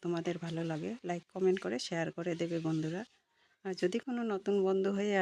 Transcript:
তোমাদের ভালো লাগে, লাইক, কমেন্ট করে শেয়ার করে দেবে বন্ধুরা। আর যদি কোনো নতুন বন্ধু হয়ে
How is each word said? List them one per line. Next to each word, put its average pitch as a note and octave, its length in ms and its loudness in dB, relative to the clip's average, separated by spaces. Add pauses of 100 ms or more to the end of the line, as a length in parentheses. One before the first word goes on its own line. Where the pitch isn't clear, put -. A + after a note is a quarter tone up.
তোমাদের E3+ 320 0 (100)
ভালো E3 160 -2 (100)
লাগে, E3 200 -4 (160)
লাইক, F3 160 -2 (100)
কমেন্ট F#3+ 300 4
করে G#3 140 -2 (100)
শেয়ার E3 200 0 (100)
করে E3+ 140 -2 (100)
দেবে E3+ 160 -2 (100)
বন্ধুরা। D#3+ 340 0 (640)
আর F#3+ 160 -4
যদি F3+ 240 2
কোনো A#3+ 160 -4 (120)
নতুন G3 220 0 (120)
বন্ধু F#3+ 300 4
হয়ে G3+ 240 2